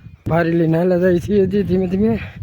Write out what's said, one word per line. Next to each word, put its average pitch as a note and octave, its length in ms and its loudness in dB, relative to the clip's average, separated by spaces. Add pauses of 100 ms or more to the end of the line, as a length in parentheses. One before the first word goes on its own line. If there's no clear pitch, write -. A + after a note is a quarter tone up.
(300)
ભારી E3 300 0
લઈને D#3+ 180 2
હાલ્યા F3+ 260 0
જાય F3+ 220 2
છે G3+ 200 0
હજી G3 240 0
ધીમે F#3 240 0
ધીમે. G#3+ 180 2 (320)